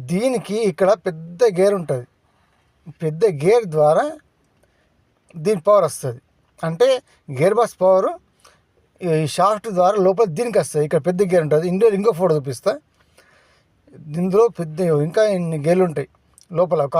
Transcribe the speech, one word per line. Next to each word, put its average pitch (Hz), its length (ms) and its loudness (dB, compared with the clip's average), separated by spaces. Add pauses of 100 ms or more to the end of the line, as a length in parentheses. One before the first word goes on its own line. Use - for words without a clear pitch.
(140)
దీనికి 214 440 -4 (140)
ఇక్కడ 175 180 0 (200)
పెద్ద 165 340 -6 (160)
గేర్ 202 220 2
ఉంటుంది, 135 260 -6 (960)
పెద్ద 160 220 0 (180)
గేర్ 220 240 2 (100)
ద్వారా 160 300 4 (1300)
దీని 170 340 -4
పవర్ 196 220 4
వస్తుంది. 123 280 -8 (480)
అంటే 170 220 2 (520)
గేర్ 196 200 2
బాక్స్ - 240 -4
పవర్ 190 260 4 (920)
ఈ 160 260 0 (100)
షాఫ్ట్ 208 400 0
ద్వారా 180 200 2 (120)
లోపల 196 180 2 (100)
దీనికి 226 280 0
వస్తుంది. 151 220 -2
ఇక్కడ 165 140 0 (100)
పెద్ద 180 100 -2 (100)
గేర్ 175 160 4
ఉంటుంది. 151 260 2
ఇందులో 214 160 4 (120)
ఇంకో 214 180 2
ఫోటో 180 200 2
చూపిస్తా. 139 340 -4 (1500)
ఇందులో 190 220 2 (140)
పెద్ద 156 220 -8 (260)
ఇంకా 180 160 0 (140)
ఇన్ని 165 300 -4
గేర్లు 180 220 2
ఉంటాయి, 143 200 -8 (500)
లోపల 170 300 0
ఒక 147 120 -2